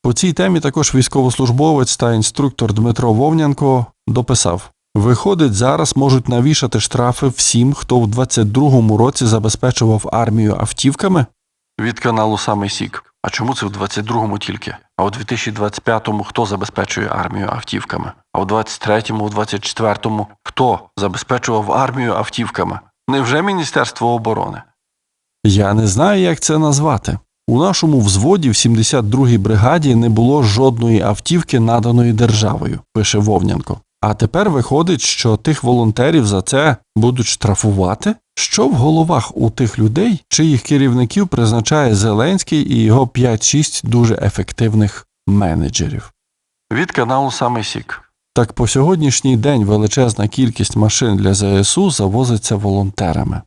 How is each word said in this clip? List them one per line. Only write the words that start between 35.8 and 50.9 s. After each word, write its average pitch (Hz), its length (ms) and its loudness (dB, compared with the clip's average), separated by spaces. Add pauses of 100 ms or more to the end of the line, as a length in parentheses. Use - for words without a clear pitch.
за 98 140 0
це 139 340 0 (200)
будуть 120 300 2
штрафувати? 101 880 -2 (200)
Що - 320 0
в 269 60 2
головах 156 640 0
у 117 120 0
тих 117 300 -2
людей, 151 500 0
чиїх 156 320 2
керівників 135 640 0
призначає 117 680 2
Зеленський 127 800 0
і 113 100 2
його 123 240 4
п'ять-шість 123 800 0
дуже 117 340 2
ефективних 104 840 0 (200)
менеджерів? 85 840 -2 (600)
Від 165 180 -2
каналу 131 400 0
Самий 120 320 -2
Сік. - 380 -10 (320)
Так 117 200 0
по 117 140 0
сьогоднішній 139 720 2
день 123 280 2
величезна 107 600 0
кількість 120 480 -2
машин 107 420 2